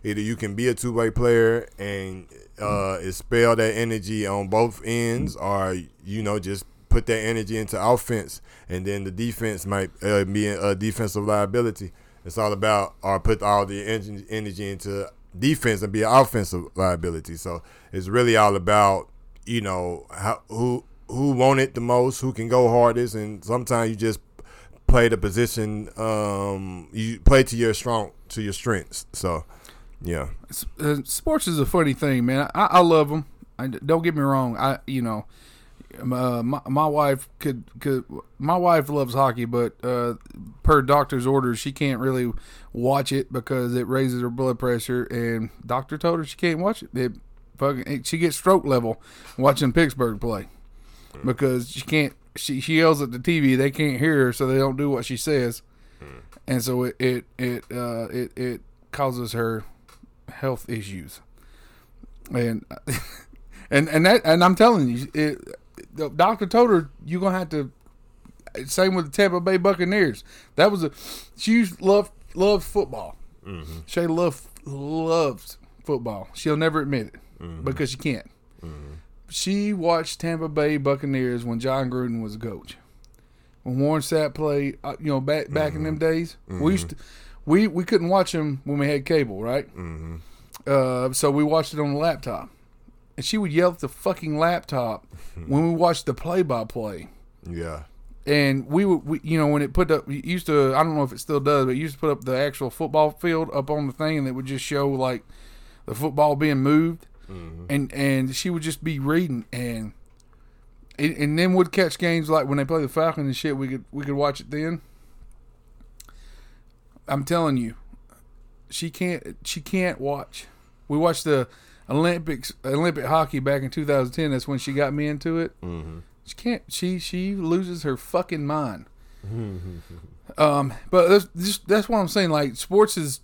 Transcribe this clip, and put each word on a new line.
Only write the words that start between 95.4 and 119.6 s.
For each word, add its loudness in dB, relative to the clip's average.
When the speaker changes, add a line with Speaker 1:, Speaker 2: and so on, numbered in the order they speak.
Speaker 2:
when 4
we 2
watched 2
the -2
play-by-play. -4
Speaker 1:
Yeah. -8
Speaker 2:
And 2
we 2
would, 2
we, -4
you 0
know, 2
when 2
it -6
put 2
up, 2
it -8
used -4
to, 4
I 4
don't 0
know 2
if -2
it -14
still -2
does, 4
but 0
it -2
used -6
to -20
put 0
up -4
the -2
actual -2
football 0
field -2
up -2
on 0
the -6
thing, -2
and -2
it -4
would -8
just -6
show, 0
like, -2
the -6
football 2
being 2
moved. 2
Speaker 1:
Mm-hmm. -14
Speaker 2:
And, -2
and 0
she -4
would -4
just -6
be -4
reading, 0
and, -6
and, 0
and 0
then 4
would 4
catch 2
games, 0
like, 4
when 0
they 0
play 0
the -2
Falcons 0
and -2
shit, -4
we -6
could, -8
we -8
could -4
watch 0
it -14
then. -4
I'm -2
telling 0
you, -4
she -8
can't, -6
she -8